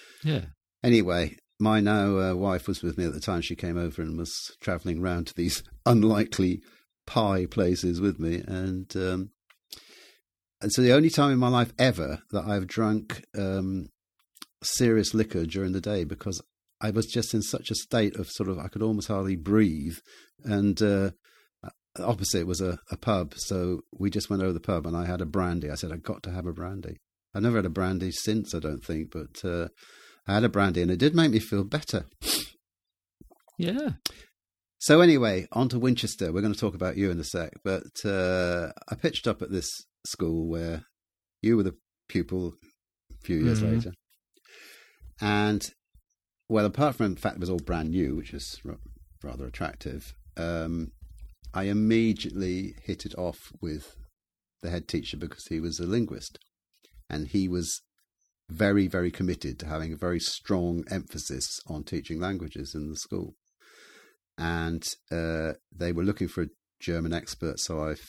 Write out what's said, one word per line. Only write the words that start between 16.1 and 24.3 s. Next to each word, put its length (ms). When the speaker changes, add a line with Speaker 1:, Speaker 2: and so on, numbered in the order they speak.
Speaker 2:
I 60
was 160
just 300
in 80
such 260
a 60
state 400
of 160
sort 180
of, 80
I 100
could 140
almost 260
hardly 280
breathe. 600
And, 380
uh, 300
opposite 480
was 140
a, 180
a 80
pub. 400
So 440
we 180
just 220